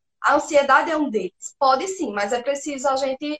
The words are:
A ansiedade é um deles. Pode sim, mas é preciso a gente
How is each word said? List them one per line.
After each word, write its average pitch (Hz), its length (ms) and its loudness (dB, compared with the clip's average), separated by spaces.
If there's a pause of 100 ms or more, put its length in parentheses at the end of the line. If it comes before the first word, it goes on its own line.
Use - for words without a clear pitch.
(200)
A 254 140 2
ansiedade 294 560 4
é 311 60 0
um 294 120 -2
deles. 202 500 -6
Pode 269 300 4
sim, 339 240 -6
mas 208 200 -2
é 247 100 -4
preciso 277 460 -4
a 269 80 2
gente 277 440 -4